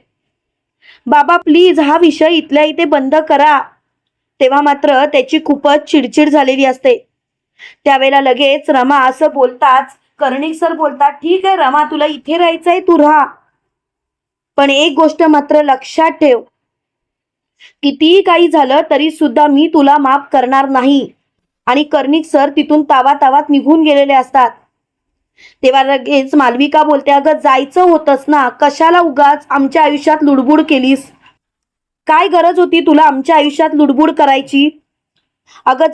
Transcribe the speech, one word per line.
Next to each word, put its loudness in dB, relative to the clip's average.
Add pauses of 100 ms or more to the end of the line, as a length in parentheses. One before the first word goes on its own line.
(1080)
बाबा, 0
प्लीज, 2
हा 0
विषय 2
इथल्या 0
इथे -2
बंद -2
करा." 2 (760)
तेव्हा 0
मात्र 0
त्याची -2
खूपच -2
चिडचिड 0
झालेली 0
असते. -2 (800)
त्यावेळेला 2
लगेच -2
रमा 0
असं 0
बोलताच 0 (280)
कर्णिक -6
सर -4
बोलतात, -2
"ठीक -4
आहे 0
रमा, 0
तुला -4
इथे -6
राहायचंय, -2
तू 0
राहा, 2 (1300)
पण 2
एक 0
गोष्ट 0
मात्र 2
लक्षात -2
ठेव, 0 (1400)
कितीही 0
काही 2
झालं 0
तरी -2
सुद्धा 0
मी 0
तुला 2
माफ -2 (100)
करणार 0
नाही." -2 (560)
आणि 0
कर्णिक -2
सर 0
तिथून -2
तावातावात 0
निघून 0
गेलेले 0
असतात. 0 (1120)
तेव्हा 2
लगेच -2
मालविका 0
बोलते, -2
"अगं, 2
जायचं 0
होतंस 0
ना, 0
कशाला 0
उगाच 0
आमच्या -2
आयुष्यात 0
लुडबुड 2
केलीस? -2 (960)
काय 2
गरज 0
होती 0
तुला 2
आमच्या 0
आयुष्यात 0
लुडबुड 0
करायची? 0 (960)
अगं, 0